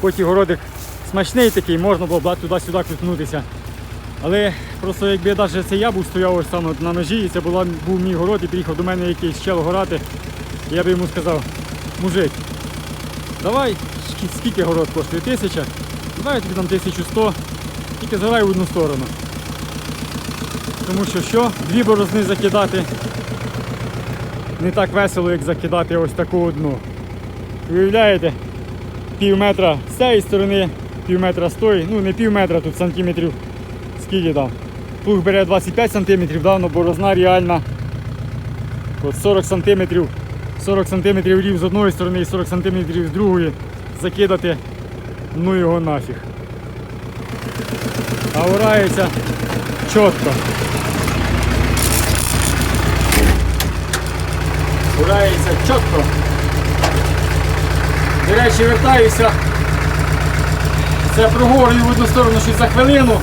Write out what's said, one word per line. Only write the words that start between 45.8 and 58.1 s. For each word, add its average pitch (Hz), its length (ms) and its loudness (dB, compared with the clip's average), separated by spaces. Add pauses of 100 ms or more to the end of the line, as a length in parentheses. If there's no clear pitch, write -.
А 160 100 2
урається 196 600 4 (840)
чітко. 190 380 4 (4000)
Урається 185 480 4 (180)
чітко. 147 360 4 (2250)